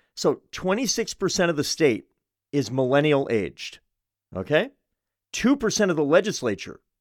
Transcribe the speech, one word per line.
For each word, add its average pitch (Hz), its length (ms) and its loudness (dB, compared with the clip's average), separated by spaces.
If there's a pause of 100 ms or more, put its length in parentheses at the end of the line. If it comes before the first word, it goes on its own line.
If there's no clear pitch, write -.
(160)
So - 340 0
twenty-six 214 640 -2
percent 180 340 0
of 165 80 0
the 147 60 0
state 135 440 0 (440)
is 139 220 -2
millennial 135 580 2
aged, - 480 -4 (560)
okay? 151 360 0 (600)
Two 269 240 2
percent 208 360 0
of 147 40 -4
the 151 80 0
legislature 143 760 0 (200)